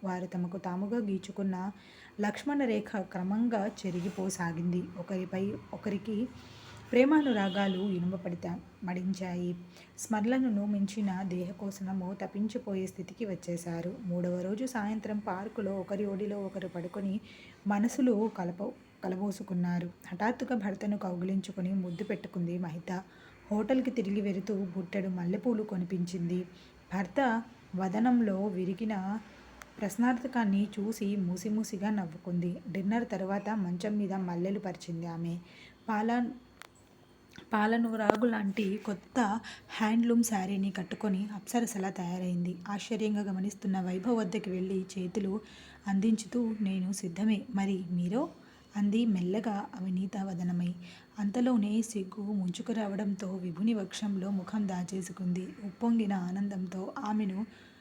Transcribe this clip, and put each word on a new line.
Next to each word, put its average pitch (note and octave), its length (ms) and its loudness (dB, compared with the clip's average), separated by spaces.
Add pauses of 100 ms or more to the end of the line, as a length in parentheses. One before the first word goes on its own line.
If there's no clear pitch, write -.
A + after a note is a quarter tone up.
వారు F3+ 220 -2
తమకు F3+ 320 -2
తాముగా G3 480 -2
గీచుకున్న F#3+ 640 -2 (500)
లక్ష్మణ C#4 440 0
రేఖ G#3+ 320 0
క్రమంగా G3+ 720 0
చెరిగిపోసాగింది. F3+ 1160 -2 (160)
ఒకరిపై F#3 540 -2 (220)
ఒకరికి G#3 540 -2 (640)
ప్రేమానురాగాలు G#3 1000 6
ఇనుమపడితా-, F3+ 680 -2 (260)
మడించాయి. F3+ 720 -2 (420)
స్మరణలను A3 680 2
మించిన G3+ 560 0
దేహకోసనము F#3+ 1000 -4
తపించిపోయే G3+ 640 -2
స్థితికి F#3 380 -8
వచ్చేశారు. F3 720 -4 (100)
మూడవ F3+ 340 0
రోజు G#3 240 -2
సాయంత్రం G#3+ 540 -2
పార్కులో G3 600 -2
ఒకరి G3 240 -2
ఒడిలో G3+ 360 -2
ఒకరు F#3 280 -6
పడుకొని F#3+ 520 -4 (460)
మనసులు G#3+ 720 4
కలప-, F3+ 320 -4 (340)
కలబోసుకున్నారు. F#3 840 0 (160)
హఠాత్తుగా A#3 500 0
భర్తను G#3 420 -2
కౌగిలించుకొని F#3 760 -2
ముద్దు F3+ 300 -2
పెట్టుకుంది F3+ 540 -2
మహిత. F3 440 -4 (500)
హోటల్కి B3 380 2
తిరిగి G3+ 300 0
వెళుతూ G3 340 0 (220)
బుట్టెడు F#3+ 320 -2
మల్లెపూలు F#3+ 540 0
కొనిపించింది. F3+ 800 -2 (540)
భర్త A3+ 480 2 (340)
వదనంలో G#3 720 4
విరిగిన G3 720 -2 (600)
ప్రశ్నార్థకాన్ని A#3 880 2 (120)
చూసి G#3 360 0
మూసిమూసిగా G3+ 760 0
నవ్వుకుంది. F3 640 0 (140)
డిన్నర్ G3 420 2
తర్వాత G3 380 0
మంచం G#3 480 0
మీద G3 160 0
మల్లెలు F#3 440 0
పరిచింది E3+ 480 -6
ఆమె. E3+ 320 -4 (500)
పాల-, A3+ 400 2 (1200)
పాలనురాగు A3 760 4
లాంటి G#3 580 0
కొత్త G#3+ 560 0 (380)
హ్యాండ్లూమ్ A#3 440 6
శారీని G3 480 0
కట్టుకొని G3 640 -2
అప్సరసలా G3+ 560 -2
తయారైంది. F3+ 680 -2 (100)
ఆశ్చర్యంగా G#3 520 0
గమనిస్తున్న F#3+ 600 -2
వైభవ్ F#3 380 0
వద్దకు G#3 320 -2
వెళ్ళి F#3+ 340 -2 (140)
చేతులు F#3+ 420 -2 (460)
అందించుతూ, A3 760 2
"నేను F#3+ 320 0
సిద్ధమే, G3 500 0 (120)
మరి G3 360 2
మీరో?" F3+ 380 2 (480)
అంది G#3 300 4
మెల్లగా G3+ 600 2 (140)
అవినీత F#3 420 -2
వదనమై. F3+ 520 0 (440)
అంతలోనే G#3+ 640 4
సిగ్గు G3+ 500 -4
ముంచుకురావడంతో G3+ 1040 0
విభుని F3+ 380 2
వక్షంలో G3+ 560 0
ముఖం G3+ 380 0
దాచేసుకుంది. F3+ 800 -2 (160)
ఉప్పొంగిన A3 480 2
ఆనందంతో F#3 840 -2
ఆమెను G#3+ 480 0 (340)